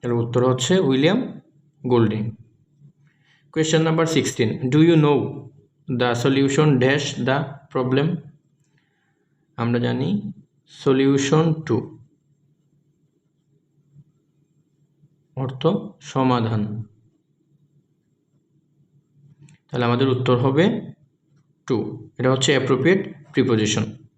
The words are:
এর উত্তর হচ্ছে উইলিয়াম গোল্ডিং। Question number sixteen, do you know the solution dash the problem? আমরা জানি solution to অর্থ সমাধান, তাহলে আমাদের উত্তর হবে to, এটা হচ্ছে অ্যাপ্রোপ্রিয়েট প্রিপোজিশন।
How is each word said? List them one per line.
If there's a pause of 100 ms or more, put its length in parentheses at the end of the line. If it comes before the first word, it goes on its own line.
এর (100)
উত্তর
হচ্ছে (160)
উইলিয়াম (640)
গোল্ডিং। (1300)
Question
number (100)
sixteen, (240)
do (100)
you
know (720)
the (140)
solution (160)
dash (200)
the (360)
problem? (1500)
আমরা
জানি (760)
solution (240)
to (3750)
অর্থ (500)
সমাধান, (3000)
তাহলে
আমাদের
উত্তর (100)
হবে (1000)
to, (420)
এটা
হচ্ছে
অ্যাপ্রোপ্রিয়েট (320)
প্রিপোজিশন। (320)